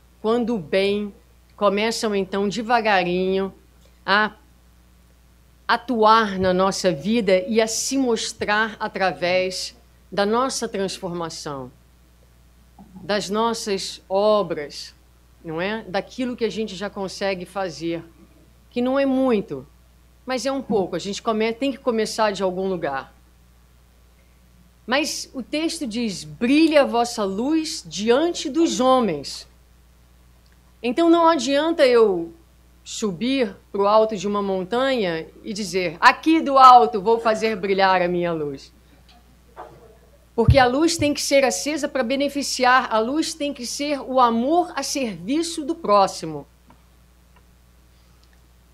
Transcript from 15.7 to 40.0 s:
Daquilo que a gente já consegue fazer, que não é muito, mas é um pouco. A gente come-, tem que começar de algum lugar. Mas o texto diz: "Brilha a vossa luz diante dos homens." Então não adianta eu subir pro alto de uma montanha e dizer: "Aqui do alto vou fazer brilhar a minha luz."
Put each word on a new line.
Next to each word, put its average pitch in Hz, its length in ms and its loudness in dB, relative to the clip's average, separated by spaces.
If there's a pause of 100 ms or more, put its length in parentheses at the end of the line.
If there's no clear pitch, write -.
Daquilo 233 500 -6
que 226 80 -4
a 214 40 -2
gente 190 260 -6
já 196 140 -8
consegue 190 540 -6
fazer, 170 580 -8 (680)
que 247 120 -4
não 254 160 -2
é 277 80 2
muito, 247 640 0 (580)
mas 247 200 -6
é 269 60 -2
um 269 100 -4
pouco. 196 340 -2
A 165 40 -4
gente 196 220 -8
come-, 220 300 -2
tem 269 200 -4
que 226 80 -10
começar 220 520 -2
de 196 120 -6
algum 185 260 -2
lugar. 151 440 -6 (1700)
Mas 285 480 -2
o 262 100 -10
texto 311 420 -6
diz: 214 380 -6
"Brilha 285 600 4
a - 20 4
vossa 233 400 -2
luz 277 600 -2
diante 233 640 0
dos 269 300 0
homens." 233 680 0 (1300)
Então 330 280 2
não 330 180 6
adianta 311 580 2
eu 214 480 4 (500)
subir 220 720 -4 (160)
pro 202 160 -2
alto 220 300 4
de 190 120 -6
uma 202 140 -2
montanha 190 840 -2 (160)
e 226 100 -10
dizer: 180 460 -4
"Aqui 311 400 4
do 269 180 0
alto 247 440 8
vou 226 180 2
fazer 220 380 -2
brilhar 190 440 2
a 175 60 0
minha 175 240 -2
luz." 147 400 -8 (1600)